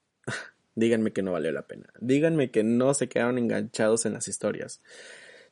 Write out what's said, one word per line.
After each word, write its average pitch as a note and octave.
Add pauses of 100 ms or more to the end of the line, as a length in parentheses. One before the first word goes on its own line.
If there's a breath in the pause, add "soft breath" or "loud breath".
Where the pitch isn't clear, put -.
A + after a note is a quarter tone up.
(260)
<laughs> -
díganme A2+
que G2
no F#2+
valió D#2+
la C#2
pena. - (160)
Díganme C#3+
que G#2+
no B2
se C3+
quedaron A#2+
enganchados A2
en A2
las G2+
historias. - (720 loud breath)